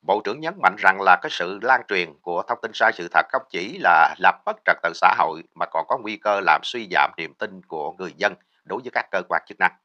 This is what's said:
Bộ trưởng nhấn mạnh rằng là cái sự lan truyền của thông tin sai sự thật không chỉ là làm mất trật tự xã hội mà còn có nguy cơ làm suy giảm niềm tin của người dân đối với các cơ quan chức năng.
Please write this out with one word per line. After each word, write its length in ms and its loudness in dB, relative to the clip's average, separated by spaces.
Bộ 180 2
trưởng 160 -6
nhấn 220 -8
mạnh 160 2
rằng 220 2
là 220 6
cái 80 -6
sự 320 -6
lan 260 2
truyền 340 -2
của 260 -4
thông 140 -4
tin 120 -8
sai 180 2
sự 160 -8
thật 200 2
không 220 -2
chỉ 300 -8
là 380 4
làm 160 4
mất 180 -6
trật 180 4
tự 120 -2
xã 240 4
hội 240 0
mà 120 -6
còn 220 -6
có 100 -2
nguy 180 -10
cơ 240 -2
làm 240 2
suy 260 -10
giảm 260 2
niềm 180 -10
tin 280 -12
của 300 -10
người 240 -12
dân 180 -2
đối 180 -8
với 100 -12
các 180 -6
cơ 180 -4
quan 180 -2
chức 120 -20
năng. 140 2